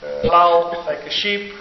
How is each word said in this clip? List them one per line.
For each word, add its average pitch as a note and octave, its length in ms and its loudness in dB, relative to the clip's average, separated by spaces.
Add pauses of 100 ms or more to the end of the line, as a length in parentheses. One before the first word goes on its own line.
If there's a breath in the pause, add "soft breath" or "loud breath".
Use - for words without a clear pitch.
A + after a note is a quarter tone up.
Uh, - 260 -4
halal, E3+ 580 4
like D3 200 -6
a - 60 -12
sheep G3+ 500 -4